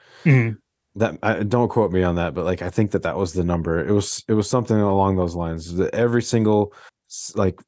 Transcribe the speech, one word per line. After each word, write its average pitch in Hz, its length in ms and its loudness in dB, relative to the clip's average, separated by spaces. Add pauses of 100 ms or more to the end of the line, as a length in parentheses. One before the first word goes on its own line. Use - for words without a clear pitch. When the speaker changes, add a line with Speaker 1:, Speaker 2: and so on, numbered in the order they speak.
(240)
Speaker 1:
Mm-hmm. 120 300 4 (440)
Speaker 2:
That, 95 240 -2
I, 101 200 0
don't 113 260 2
quote 104 240 0
me 92 100 2
on 87 140 2
that, 87 160 -2
but, 82 140 -6
like, 90 160 -2
I 90 80 -6
think 104 220 0
that 90 100 0
that 82 160 -4
was 92 160 -2
the 92 100 0
number. 85 420 -2
It 101 60 0
was, - 360 0
it 113 40 0
was 107 160 2
something 113 300 0
along 98 380 2
those 87 180 -2
lines. 85 400 -8
That 90 200 -2
every 117 280 2
single 107 500 2 (380)
s-, - 240 -10
like, 98 340 0